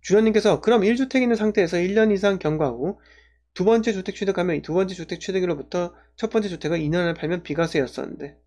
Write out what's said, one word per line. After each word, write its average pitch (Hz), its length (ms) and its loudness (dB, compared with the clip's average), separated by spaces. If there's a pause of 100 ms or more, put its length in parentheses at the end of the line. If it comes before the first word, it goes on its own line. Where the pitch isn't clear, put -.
주련님께서 208 600 4
그럼 220 240 4
일 233 100 4
주택 262 280 0
있는 233 120 2
상태에서 208 440 0
일 185 140 0
년 220 180 4
이상 196 280 0
경과 151 300 0
후 131 300 -6 (540)
두 185 120 -2
번째 226 260 4
주택 190 240 -6
취득하면 180 460 -2
두 156 120 -8
번째 185 220 0
주택 165 240 -10
취득일로부터 175 760 -4 (220)
첫 220 140 -4
번째 208 200 0
주택을 165 300 -4
이 151 100 -2
년 175 120 0
안에 170 120 0
팔면 175 300 -4
비과세였었는데. 143 1040 -4